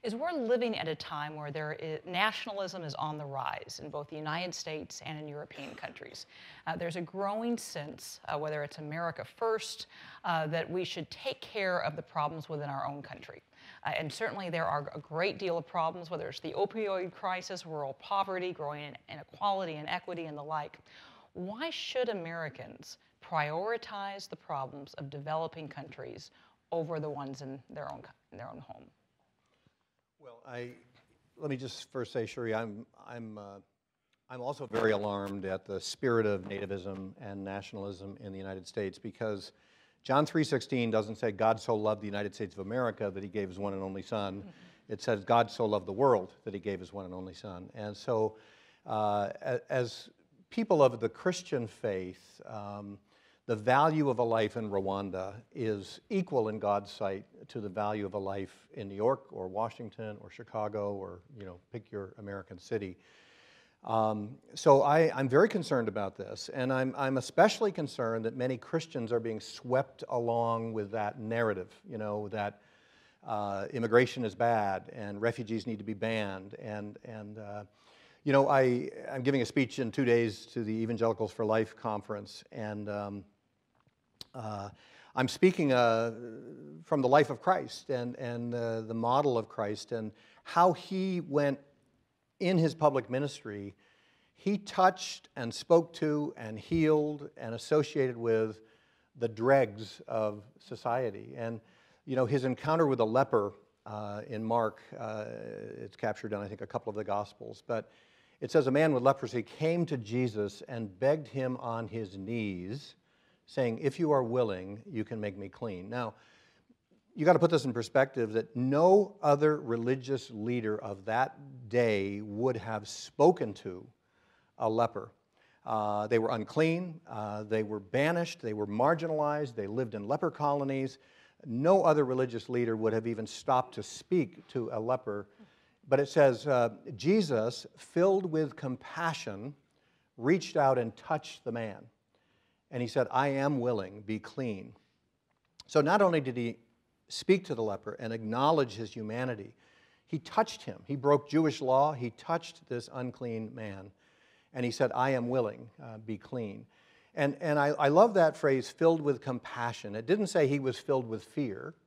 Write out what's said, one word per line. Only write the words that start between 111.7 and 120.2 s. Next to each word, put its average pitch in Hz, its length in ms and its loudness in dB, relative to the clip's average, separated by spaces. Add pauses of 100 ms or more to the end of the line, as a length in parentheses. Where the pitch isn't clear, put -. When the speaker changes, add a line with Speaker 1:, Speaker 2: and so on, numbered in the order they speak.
Speaker 2:
his 101 320 -8
knees, 104 800 -6 (500)
saying, 120 320 0
'If 143 220 0
you 156 100 2
are 135 140 6
willing, 107 600 0
you 120 200 -4
can 110 160 -6
make 101 180 -4
me 98 100 -10
clean.'" 98 400 -10
Now, 117 260 -4 (1000)
you 151 100 -2
gotta 170 140 10
put 165 140 6
this 139 120 4
in 127 80 0
perspective 120 600 2
that 110 240 -2
no 170 640 6
other 151 380 6
religious 123 720 -2